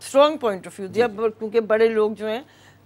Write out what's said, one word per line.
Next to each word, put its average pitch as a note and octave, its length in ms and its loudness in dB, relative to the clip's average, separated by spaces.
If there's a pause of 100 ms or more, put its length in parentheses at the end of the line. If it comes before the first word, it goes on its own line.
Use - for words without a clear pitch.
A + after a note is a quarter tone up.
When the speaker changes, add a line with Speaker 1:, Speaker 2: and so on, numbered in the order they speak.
Speaker 1:
स्ट्रॉन्ग D4 380 2
point G3+ 240 -4
of F3+ 80 -16
view F#3+ 180 -10
दिया, G#3 180 0
Speaker 2:
जी, G#3 100 -8
जी। G#3+ 60 -6
Speaker 1:
ब-, A3 160 0
क्योंकि A3 220 -2
बड़े A3 280 4
लोग G#3+ 260 0
जो G3+ 120 -10
हैं A3+ 200 -6 (400)